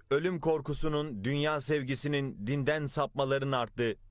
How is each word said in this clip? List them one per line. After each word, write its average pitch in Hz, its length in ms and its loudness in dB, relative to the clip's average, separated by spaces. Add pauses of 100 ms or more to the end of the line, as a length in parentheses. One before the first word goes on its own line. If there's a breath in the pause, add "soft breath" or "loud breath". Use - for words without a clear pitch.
(100)
ölüm 165 300 2
korkusunun, 147 840 0
dünya 143 360 0
sevgisinin 139 840 -2
dinden 143 400 0
sapmaların 139 640 0
arttığı, 117 440 0 (140)